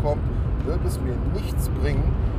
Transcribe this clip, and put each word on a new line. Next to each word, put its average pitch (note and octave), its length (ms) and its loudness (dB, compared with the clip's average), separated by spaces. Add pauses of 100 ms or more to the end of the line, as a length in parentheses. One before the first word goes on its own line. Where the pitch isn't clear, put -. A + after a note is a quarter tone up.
kommt, D3 160 0 (460)
wird - 200 0
es - 140 0
mir B2+ 140 0 (200)
nichts - 360 -2 (120)
bringen, - 220 2 (360)